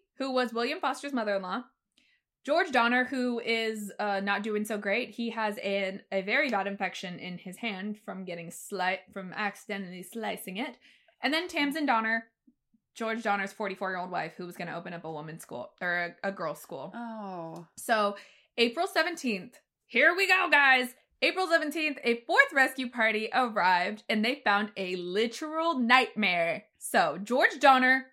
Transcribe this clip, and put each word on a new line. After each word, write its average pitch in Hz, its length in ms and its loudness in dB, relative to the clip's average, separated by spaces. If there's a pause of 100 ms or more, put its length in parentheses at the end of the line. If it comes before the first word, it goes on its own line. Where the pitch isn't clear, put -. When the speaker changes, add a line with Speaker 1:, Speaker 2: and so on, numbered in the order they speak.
(160)
Speaker 1:
who 269 160 -4
was 247 200 0
William 247 280 -2
Foster's 277 320 -4
mother-in-law, 208 520 -2 (800)
George 330 280 2
Donner, 247 320 4
who 247 360 -2
is, 220 580 -2
uh, 202 220 0
not 202 220 0
doing 214 220 -2
so 214 140 -4
great. 208 320 -2
He 233 200 -6
has 214 280 -4
an, 196 420 -2 (100)
a 196 120 0
very 262 260 0
bad 202 180 0
infection 190 520 -6
in 180 200 -10
his 185 200 -14
hand 208 460 -6
from 190 200 -10
getting 170 240 -10
sli-, 185 500 -4 (140)
from 185 220 -12
accidentally 196 680 -8
slicing 190 540 -8
it. 233 200 -8 (460)
And 277 100 0
then 330 140 -2
Tamsin 302 400 -2
Donner, 226 400 0 (680)
George 226 280 -4
Donner's 202 300 0
forty-four-year-old 190 580 -6
wife, 165 260 -4
who 180 100 -10
was 175 100 -14
gonna 165 200 -8
open 175 180 -10
up 165 100 -12
a 160 80 -8
woman's 156 300 -10
school, - 280 -12 (100)
or 175 340 -2 (100)
a, 196 40 -2
a 196 40 -2
girls' 165 280 -6
school. 147 360 -12
Speaker 2:
Oh. 185 680 -10 (100)
Speaker 1:
So, 208 400 0 (400)
April 240 320 2
seventeenth, 320 720 -2 (280)
here 320 300 4
we 392 100 2
go, 370 240 6
guys. 262 440 6 (280)
April 339 260 2
seventeenth, 311 560 2
a 233 120 2 (100)
fourth 539 260 6
rescue 262 360 2
party 220 440 0
arrived, 208 760 2
and 220 160 2
they 262 200 0
found 208 320 2
a 185 200 -4
literal 254 800 -2
nightmare. 208 880 2 (140)
So, 170 440 2
George 294 380 2
Donner 262 520 6